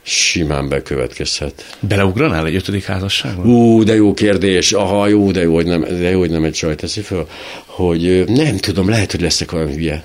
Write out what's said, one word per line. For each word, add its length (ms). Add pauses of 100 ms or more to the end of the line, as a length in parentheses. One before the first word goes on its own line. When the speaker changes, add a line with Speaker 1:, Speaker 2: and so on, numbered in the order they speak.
Speaker 1:
simán 680
bekövetkezhet. 1120
Speaker 2:
Beleugranál 640
egy 80
ötödik 300
házasságba? 580
Speaker 1:
Ú, 400
de 120
jó 200
kérdés. 580
Aha, 360
jó, 220
de 120
jó, 120
hogy 120
nem, 140
de 300
jó, 80
hogy 120
nem 140
egy 80
csaj 220
teszi 260
föl, 260 (400)
hogy, 400
ö, 200
nem 300
tudom, 320
lehet, 220
hogy 100
leszek 320
olyan 200
hülye. 320